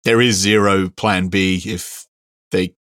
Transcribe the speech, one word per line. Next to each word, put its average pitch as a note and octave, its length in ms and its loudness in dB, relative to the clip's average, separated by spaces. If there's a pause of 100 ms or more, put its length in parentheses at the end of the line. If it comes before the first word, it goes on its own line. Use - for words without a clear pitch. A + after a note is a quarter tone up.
there A#2 160 2
is B2 160 2
zero G2 520 2
plan F#2+ 400 -2
B F#2 360 0
if - 400 -10 (460)
they F#2 320 -2